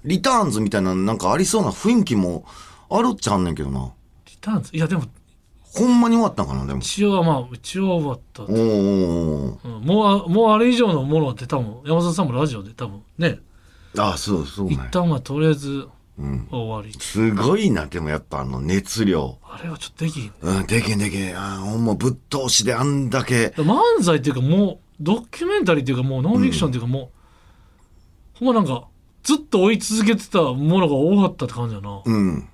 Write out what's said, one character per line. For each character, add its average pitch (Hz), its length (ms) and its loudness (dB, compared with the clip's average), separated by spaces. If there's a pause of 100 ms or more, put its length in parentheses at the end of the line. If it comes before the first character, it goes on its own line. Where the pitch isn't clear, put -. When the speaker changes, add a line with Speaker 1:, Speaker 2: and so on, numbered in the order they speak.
Speaker 1:
リ 180 180 0
タ 269 80 2
ー 233 140 4
ン 160 60 0
ズ 107 100 -2
み 104 100 0
た 104 80 0
い 95 40 2
な、 92 120 0
な 95 180 0
ん 110 60 -2
か 92 140 2
あ 143 60 2
り 190 60 2
そ 220 160 2
う - 20 0
な 135 80 0
雰 226 300 2
囲 - 40 2
気 117 120 0
も 90 300 -2 (440)
あ 208 120 2
る 247 100 2
っ 202 40 -6
ち - 120 -6
ゃ 104 60 2
あ - 20 2
ん 92 80 0
ね 87 80 -2
ん - 20 -4
け - 80 -6
ど 69 80 -4
な。 65 220 -6 (340)
Speaker 2:
リ - 140 -20
タ 214 120 -4
ー 208 60 0
ン 139 40 -2
ズ？ - 100 -14
い 160 60 -6
や、 160 80 0
で 180 100 -2
も。 147 80 -4 (720)
Speaker 1:
ほ 220 120 2
ん 240 160 6
ま 233 80 4
に 226 60 4
終 233 80 4
わ 208 40 2
っ - 60 -4
た - 80 -4
ん - 40 -2
か 131 80 -6
な、 67 120 -4
で 69 80 -4
も。 131 60 -4
Speaker 2:
一 - 260 -4
応 202 60 2
は 190 100 2
ま 143 280 0
あ、 123 40 -14
一 - 260 -10
応 196 80 0
は 180 80 0
終 156 120 -2
わ 127 60 -4
っ 117 60 -12 (140)
た。 117 80 -16
Speaker 1:
お 98 40 -12
う - 40 -10
お 101 40 0
う - 20 2
お 92 1160 0
う。 113 40 -12
Speaker 2:
う 107 40 -14
ん。 - 60 -10
も 202 340 4
う 175 60 -10
あ、 - 20 -6
も 220 200 4
う - 20 6
あ 214 80 4
れ 233 100 4
以 247 80 4
上 226 160 4
の 143 100 0
も 147 180 2
の 151 60 0
は 123 80 -4
出 120 120 -12
た 147 100 -4
も 117 280 -6
ん。 139 40 -8
山 165 140 2
里 175 100 0
さ 180 120 0
ん 147 40 -2
も 120 60 -4
ラ 143 120 0
ジ 131 100 -4
オ 98 60 -10
で 104 100 -16
多 123 140 -10
分 101 160 -14 (140)
ね。 151 220 -2 (580)
Speaker 1:
あ、 101 220 0
そ 98 220 -2
う、 71 60 -6
そ 101 180 -6
う - 20 -2
な 87 60 0
ん - 40 2
や。 65 80 -6
Speaker 2:
一 62 60 -12
旦 175 180 0
は 143 120 0
と 139 200 -6
り 156 60 4
あ 160 40 6
え 156 40 4
ず、 139 340 -6 (300)
Speaker 1:
う 143 80 -8
ん。 131 240 -6
Speaker 2:
終 117 180 -6
わ 107 140 -8
り。 107 180 -16
Speaker 1:
す 113 340 0
ご 117 220 2
い 214 140 2
な、 80 160 -2
で 87 140 -8
も 78 100 -4
や 76 80 -2
っ - 20 -4
ぱ 71 200 -8
あ 67 40 -6
の 65 160 -6
熱 95 460 -2
量。 73 360 0
Speaker 2:
あ - 200 -20
れ 170 80 -10
は 156 80 -12
ち - 80 -14
ょ - 60 -16
っ - 40 -20
と 160 80 -6
で 165 60 -2
き 151 100 -10
ひ - 0 -
ん 117 60 -10
ね。 101 60 -18 (100)
Speaker 1:
う 95 180 -2
ん、 92 60 -4
で 110 160 0
き 107 120 -2
ん、 101 40 -2
で 101 120 -2
き 98 80 -6
ん。 92 200 -8
あ、 98 220 -8
ほ 101 160 -6
ん 117 100 0
ま 107 80 0
ぶ 117 160 0
っ 127 40 -4 (140)
通 135 220 -4
し 107 160 2
で 123 80 0
あ 117 100 0
ん 139 240 0
だ 120 160 0
け。 117 320 2
Speaker 2:
漫 302 480 4
才 165 140 4
っ - 20 0
て 127 80 -2
い 139 40 0
う - 20 -4
か 127 80 -2
も 180 300 4
う、 - 60 -14 (220)
ド 196 220 0
キ - 220 -10
ュ - 20 -2
メ 403 120 0
ン 349 60 0
タ 180 80 2
リ 147 80 2
ー - 40 -4
っ - 20 -4
て 135 60 0
い - 20 0
う - 20 0
か 123 60 -2
も 131 160 -2
う 127 40 -2
ノ 185 120 2
ン 247 60 4
フ 254 40 4
ィ 277 60 4
ク - 40 -4
シ - 80 -2
ョ 170 40 0
ン - 20 -2
っ 127 40 -2
て 123 40 -4
い 120 40 -4
う - 20 -8
か 120 40 -6
も 127 120 -2
う、 151 40 -8
Speaker 1:
う - 40 -14
ん。 - 20 -20 (1300)
Speaker 2:
ほ 254 180 0
ん - 20 2
ま 220 60 4
な - 0 -
ん 180 60 2
か、 127 220 -6 (340)
ず 302 140 2
っ - 20 -4
と 220 240 0
追 202 100 6
い 214 60 2
続 214 260 -2
け 220 120 4
て - 120 -12
た 185 140 2
も 147 380 2
の 180 60 4
が 143 100 2
多 160 200 4
か 196 160 4
っ - 40 -16
た 135 100 -4
っ - 20 -6
て - 60 -10
感 120 160 -4
じ 110 60 -8
や 98 40 -10
な。 101 240 -10
Speaker 1:
う 113 100 0
ん。 90 400 0